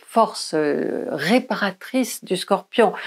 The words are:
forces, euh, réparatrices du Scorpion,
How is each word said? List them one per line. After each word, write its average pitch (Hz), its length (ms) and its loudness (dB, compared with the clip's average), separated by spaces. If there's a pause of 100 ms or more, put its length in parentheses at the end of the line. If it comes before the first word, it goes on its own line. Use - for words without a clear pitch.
forces, - 480 0
euh, 151 540 0
réparatrices 202 1120 -2
du 185 140 -2
Scorpion, 190 560 0 (140)